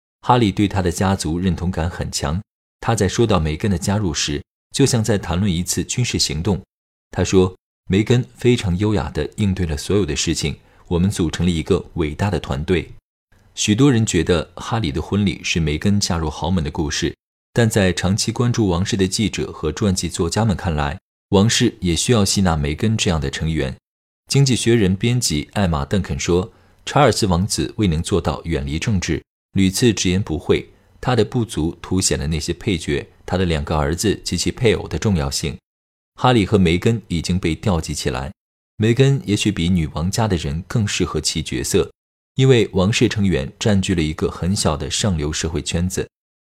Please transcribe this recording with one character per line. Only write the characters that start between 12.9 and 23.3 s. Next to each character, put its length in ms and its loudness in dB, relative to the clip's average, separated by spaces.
许 200 0
多 180 4
人 120 2
觉 200 0
得 320 0
哈 220 -6
利 120 -2
的 100 -4
婚 240 0
礼 200 -2
是 160 -2
梅 160 0
根 240 2
嫁 160 -2
入 140 -2
豪 200 -4
门 140 0
的 60 -4
故 200 -4
事， 240 -2
但 160 4
在 240 2
长 240 0
期 160 -2
关 180 0
注 180 2
王 160 0
室 120 -2
的 100 4
记 220 0
者 240 -6
和 180 -4
传 240 0
记 140 -2
作 200 -2
家 180 0
们 100 2
看 180 -4
来， 240 -2
王 200 6
室 320 2
也 140 2
需 180 0
要 120 4
吸 160 0
纳 160 2
梅 180 -2
根 220 0
这 140 0
样 100 0
的 100 -2